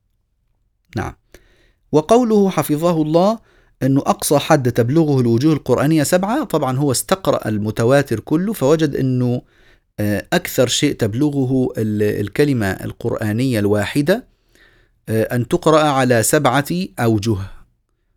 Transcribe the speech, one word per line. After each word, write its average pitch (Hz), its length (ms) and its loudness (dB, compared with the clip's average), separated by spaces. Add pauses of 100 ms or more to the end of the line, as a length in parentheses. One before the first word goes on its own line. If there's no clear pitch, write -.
(960)
نعم. - 180 -8 (760)
وقوله 208 580 2
حفظه 160 520 -2
الله 175 380 0 (440)
أنه 135 160 2
أقصى - 380 0
حد 131 340 2
تبلغه 135 500 2
الوجوه 123 320 2
القرآنية 139 500 2
سبعة، 196 400 0
طبعا 135 340 -2
هو 143 140 0
استقرأ - 560 -2
المتواتر 113 720 0
كله 185 340 -2
فوجد 151 420 0
أنه، 123 460 -2 (580)
آه، 104 340 -4
أكثر 139 340 0
شيء 143 260 0
تبلغه 131 840 -2
ال-، 104 440 -2
الكلمة 117 500 0
القرآنية 113 880 -4
الواحدة، 123 680 0 (840)
آه، 110 140 0
أن 120 240 -2
تقرأ 160 320 2
على 131 440 2
سبعة 139 420 2 (340)
أوجه. 113 360 0 (800)